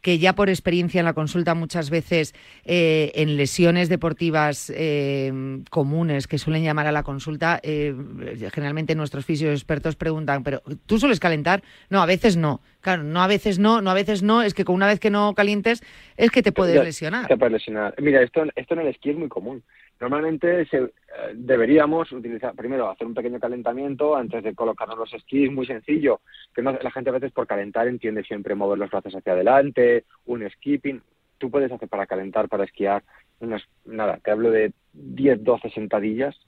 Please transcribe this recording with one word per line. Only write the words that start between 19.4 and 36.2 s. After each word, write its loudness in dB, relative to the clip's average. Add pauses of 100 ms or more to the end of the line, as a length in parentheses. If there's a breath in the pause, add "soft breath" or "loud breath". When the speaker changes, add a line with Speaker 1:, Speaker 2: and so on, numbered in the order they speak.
Speaker 2:
Normalmente 0
se, -2
eh, 0 (440)
deberíamos 4
utilizar, -8
primero -4
hacer -8
un -8
pequeño -6
calentamiento -2
antes -6
de -6
colocarnos -6
los -10
esquís, -2
muy -6
sencillo, -2 (340 loud breath)
que -4
no, 0 (100)
la -6
gente -6
a -2
veces -4
por -4
calentar -2
entiende -6
siempre -6
mover -2
los -6
brazos -6
hacia -4
adelante, 4 (220 soft breath)
un -6
skipping. -6 (360)
Tú -8
puedes 0
hacer -10
para -4
calentar, -2
para -2
esquiar, -2 (380 soft breath)
unas, -8 (220)
nada, -4
te -2
hablo 2
de 2 (200)
diez, 0
doce 0
sentadillas -4 (120)